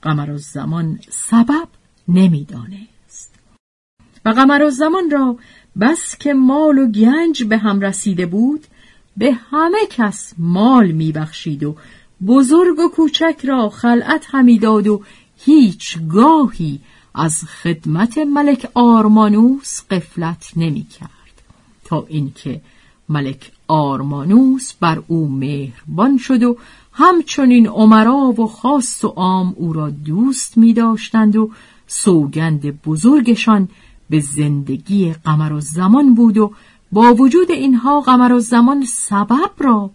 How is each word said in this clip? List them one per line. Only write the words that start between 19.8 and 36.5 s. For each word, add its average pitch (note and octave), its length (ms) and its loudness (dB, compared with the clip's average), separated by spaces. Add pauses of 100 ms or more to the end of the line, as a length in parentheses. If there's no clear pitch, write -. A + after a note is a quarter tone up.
غفلت E3+ 680 -8
نمی D3+ 280 -4
کرد، - 580 -20 (420)
تا - 240 -8
اینکه D3 520 -8 (480)
ملک C#3+ 440 -8 (160)
آرمانوس D3+ 1120 0
بر D#3+ 260 -2
او D#3+ 220 -2
مهربان C#3+ 880 -4
شد A#3+ 240 -2
و A#3+ 140 0 (360)
همچنین C4+ 760 2
امرا A3 720 2
و A3+ 80 0
خاص C#4 580 -4
و G#3+ 40 -2
عام F#3 480 -2
او E3 160 -6
را D3+ 180 -6
دوست E3 680 -4
می A3+ 140 6
داشتند A3 640 0
و A3 140 0 (360)
سوگند D3+ 960 -2
بزرگشان A3 840 2 (420)
به D#3 100 0
زندگی D3 920 -4
قمرالزمان D#3 1040 0
بود A3 240 4
و G#3 160 0 (380)